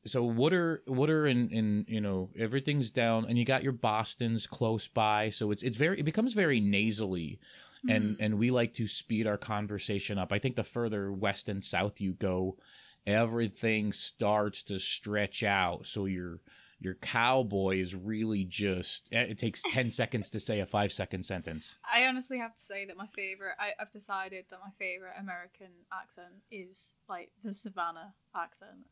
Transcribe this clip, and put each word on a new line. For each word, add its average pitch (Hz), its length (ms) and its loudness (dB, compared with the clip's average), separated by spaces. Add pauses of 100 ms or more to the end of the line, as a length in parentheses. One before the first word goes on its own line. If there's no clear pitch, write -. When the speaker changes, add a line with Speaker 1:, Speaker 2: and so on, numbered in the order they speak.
Speaker 1:
So, - 40 -8
so 120 140 2
water, 160 640 4
water, 151 400 4
and, 123 240 4
and, 107 360 2
you 110 140 -2
know, 95 360 0
everything's 135 520 0
down, 113 360 4
and 117 120 2
you 120 80 4
got 131 180 2
your 135 100 0
Bostons 113 760 0
close 113 400 0
by. 107 420 2
So 107 220 -2
it's, 104 100 0
it's 120 160 -2
very, 165 220 2
it - 40 -2
becomes 220 300 2
very 160 260 4
nasally, 101 800 2 (480)
and, 104 280 2
Speaker 2:
Mm. - 40 -16
Speaker 1:
and 107 200 2
we 120 100 4
like 120 260 2
to 110 120 -2
speed 110 400 0
our 104 100 2
conversation 104 800 -4
up. 92 140 -2
I 101 80 2
think 127 160 0
the 107 80 0
further 107 480 -2
west 101 380 -2
and 98 140 -2
south 95 380 0
you 95 120 0
go, 92 440 0 (480)
everything 110 880 2
starts 104 680 0
to 95 160 -6
stretch - 640 -2
out. 95 420 2
So 101 200 -4
your, 90 340 -4 (400)
your 92 160 -4
cowboy 104 840 2
is 92 140 -2
really 107 520 0
just, 92 640 -2
eh, 117 120 2
it 104 140 -4
takes 113 240 -2 (100)
ten 120 200 0
Speaker 2:
<laughs> - 100 -2
Speaker 1:
seconds 110 280 -2
to 110 100 -4
say 104 220 0
a 92 40 0
five-second 98 580 -2
sentence. 82 540 -8 (160)
Speaker 2:
I 247 120 6
honestly 254 340 -2
have 226 160 -10
to - 60 -14
say 196 240 -8
that 185 120 -16
my 202 100 -12
favorite, 196 520 -8
I, 202 200 -4
I've 214 120 -10
decided 190 580 -8
that 185 140 -20
my 202 160 -16
favorite 185 400 -8
American 185 520 -12 (220)
accent 180 580 -16
is, 190 440 -10 (140)
like, 180 220 -10 (120)
the 208 100 -6
Savannah 185 600 -4 (220)
accent. 175 560 -10